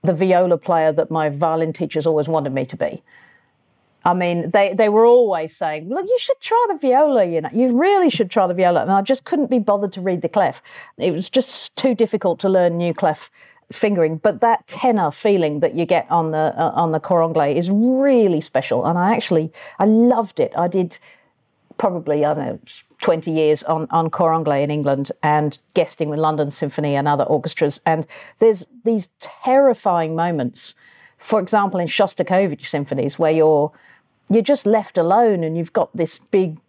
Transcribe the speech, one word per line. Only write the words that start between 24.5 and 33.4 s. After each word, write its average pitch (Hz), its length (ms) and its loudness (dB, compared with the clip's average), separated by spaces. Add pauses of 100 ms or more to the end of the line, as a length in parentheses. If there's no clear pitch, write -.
in 147 80 -2
England 143 400 -2 (140)
and 151 340 0 (160)
guesting 160 340 -2
with 151 120 -4
London 156 300 -2
Symphony 147 440 -4
and 143 140 0
other 143 160 0
orchestras. 151 600 -2
And 160 220 0 (320)
there's 214 260 2 (200)
these 220 240 -2 (100)
terrifying 208 960 0
moments, 160 600 -4 (420)
for 220 220 0
example, 190 400 0
in 170 80 -4
Shostakovich 185 760 0
symphonies, 143 520 -4
where 160 140 2
you're, 156 400 4 (580)